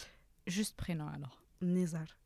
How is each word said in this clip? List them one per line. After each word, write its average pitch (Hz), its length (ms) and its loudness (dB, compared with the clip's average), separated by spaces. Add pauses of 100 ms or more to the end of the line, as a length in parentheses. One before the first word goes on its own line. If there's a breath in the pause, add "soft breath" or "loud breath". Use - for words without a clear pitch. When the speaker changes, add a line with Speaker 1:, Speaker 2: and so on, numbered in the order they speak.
(480 loud breath)
Speaker 1:
Juste 196 280 0
prénom 160 320 -2
alors. 143 340 -8 (200)
Speaker 2:
Nézar. 175 640 2